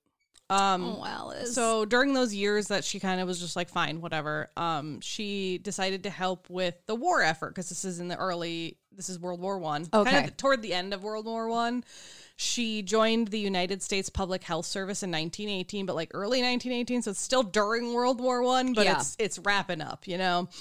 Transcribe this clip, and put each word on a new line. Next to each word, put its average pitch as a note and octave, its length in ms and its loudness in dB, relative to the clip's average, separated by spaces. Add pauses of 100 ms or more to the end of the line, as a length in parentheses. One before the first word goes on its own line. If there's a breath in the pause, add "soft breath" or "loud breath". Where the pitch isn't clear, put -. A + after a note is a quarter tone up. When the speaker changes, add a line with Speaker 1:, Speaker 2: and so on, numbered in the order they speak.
(500)
Speaker 1:
Um, G3 360 4
Speaker 2:
Oh, G#3+ 200 -6
Alice. - 480 -6
Speaker 1:
so A3+ 300 2
during B3 300 4
those B3+ 200 2
years G3+ 360 0
that F#3 160 0
she - 160 -4
kinda F#3 240 0
was F3+ 140 -2
just F3 180 -6
like, F3 120 -2
"Fine, D#3+ 300 -2
whatever," D#3 560 -4
um, D#3 460 -4
she G3 560 -4
decided F#3+ 460 -4
to G3+ 60 -6
help F#3 400 -4
with F3+ 260 -2 (100)
the A3 100 -4
war D4+ 260 2
effort, E3 320 0
'cause F3+ 140 -6
this - 160 -8
is F3+ 160 -6
in F3 80 -6
the F3 80 -4
early, E3+ 640 -4 (140)
this F#3+ 160 -10
is F3+ 100 -10
World F3 220 -6
War G3 160 -2
One. D#3 360 -4
Speaker 2:
Okay. G#3+ 160 6
Speaker 1:
Kind C#4 200 6
of - 80 -16
toward C4+ 240 4
the G3+ 120 -4
end F#3 200 -2
of F#3+ 100 -8
World G#3+ 220 -6
War A3+ 240 -2
One. A#3 340 0 (540 loud breath)
She A3 440 -2
joined A3 460 4
the G#3+ 120 -2
United F#3+ 440 0
States G3 260 -2
Public F#3 340 -2
Health E3+ 240 -4
Service G3 360 -4
in F#3 80 -4
nineteen E3+ 380 -4
eighteen, G3 360 -4
but, D#3+ 120 -2
like, D#3+ 160 -4
early A#3 280 0
nineteen B3 300 0
eighteen, A#3+ 300 -2
so G#3+ 100 -4
it's F#3+ 80 -6
still C4 240 4
during G#3+ 500 0
World B3 280 2
War B3 200 2
One, B3+ 320 4
but G#3+ 120 6
Speaker 2:
Yeah. E3 140 6
Speaker 1:
it's, - 200 -4
it's G3+ 200 -2
wrapping F3+ 420 2
up, - 260 -8
you F3 100 -2
know? F#3 300 2 (140)